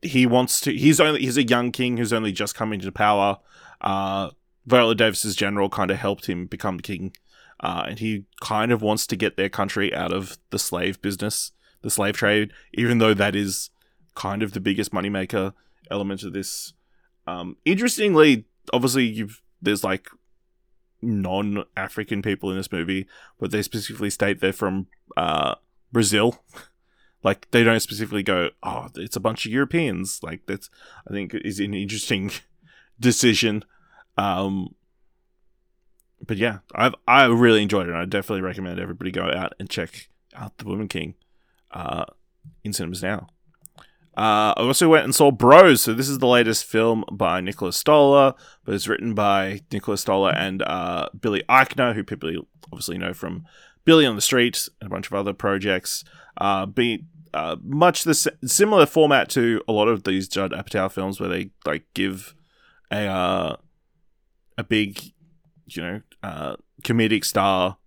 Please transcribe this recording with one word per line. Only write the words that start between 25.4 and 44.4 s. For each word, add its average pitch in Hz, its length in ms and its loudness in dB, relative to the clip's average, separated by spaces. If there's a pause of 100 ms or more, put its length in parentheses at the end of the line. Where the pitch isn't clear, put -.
Brazil. 107 520 2 (100)
<laughs> - 160 -20 (540)
Like, - 260 -2
they 120 140 4
don't 113 160 4
specifically 104 420 -6
go, 92 300 0 (100)
"Oh, - 320 -10
it's 98 220 -12
a 110 40 -6
bunch 110 280 -4
of 110 40 -8
Europeans." 127 680 -4
Like, 85 240 -14
that's, - 240 -10 (400)
I - 20 -10
think, 98 220 -8
is 101 260 -8
an 101 140 -2
interesting 101 560 -6 (360)
<laughs> - 340 -20
decision. 117 640 2 (500)
Um, 98 600 -2 (1500)
but 110 140 -6
yeah, 107 220 -2 (160)
I've, 127 180 2 (140)
I 131 180 8
really 117 380 6
enjoyed 98 240 0
it, 87 60 -6
and 85 40 -4
I 87 80 -4
definitely 98 380 -4
recommend 92 360 -8
everybody 90 300 -8
go 90 220 -2
out - 280 -4
and 98 80 -12
check - 420 -10 (260)
out 110 240 -16
The 110 60 -14
Woman 101 220 -6
King, 85 280 -8 (560)
uh, - 340 -8 (580)
in 104 100 -8
cinemas 92 280 -6
now. 98 260 -6 (880)
Uh, 107 400 2